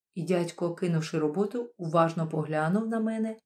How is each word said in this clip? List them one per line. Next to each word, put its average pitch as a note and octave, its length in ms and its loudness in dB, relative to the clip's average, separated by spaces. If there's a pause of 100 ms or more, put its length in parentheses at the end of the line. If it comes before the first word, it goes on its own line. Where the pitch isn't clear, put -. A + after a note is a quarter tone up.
(140)
І E3+ 100 -4
дядько, E3+ 520 0
кинувши E3 440 0
роботу, G3+ 580 0
уважно E3 520 2
поглянув D#3 580 0
на A3+ 120 -2
мене A3 460 -2